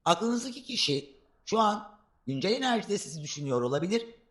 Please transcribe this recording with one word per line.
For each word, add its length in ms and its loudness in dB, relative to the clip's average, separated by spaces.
Aklınızdaki 580 0
kişi 520 -2
şu 140 0
an 380 0
güncel 240 0
enerjide 460 2
sizi 240 -8
düşünüyor 400 -2
olabilir 440 0